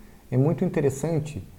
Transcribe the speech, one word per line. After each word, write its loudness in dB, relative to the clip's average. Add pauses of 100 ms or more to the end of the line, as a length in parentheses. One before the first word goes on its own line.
(300)
é -2
muito 4
interessante 0 (160)